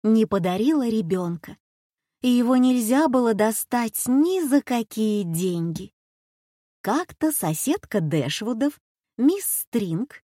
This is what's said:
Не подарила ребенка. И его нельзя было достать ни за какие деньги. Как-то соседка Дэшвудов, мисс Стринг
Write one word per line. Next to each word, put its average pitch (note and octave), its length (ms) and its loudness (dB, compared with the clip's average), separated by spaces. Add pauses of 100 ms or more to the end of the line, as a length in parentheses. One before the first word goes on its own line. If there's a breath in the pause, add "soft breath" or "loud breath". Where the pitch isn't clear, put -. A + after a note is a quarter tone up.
Не A3 220 4
подарила G#3 600 0
ребенка. F3+ 680 -4 (640)
И B3+ 80 2
его B3 260 4
нельзя B3+ 520 4
было A#3+ 260 2
достать A3+ 760 -2
ни E4 340 2
за C#4 200 2
какие G#3+ 640 -2
деньги. E3+ 680 -4 (920)
Как-то D#4 500 -2
соседка G#3 680 -2
Дэшвудов, F#3 800 -2 (380)
мисс E4+ 280 2
Стринг G#3 800 -4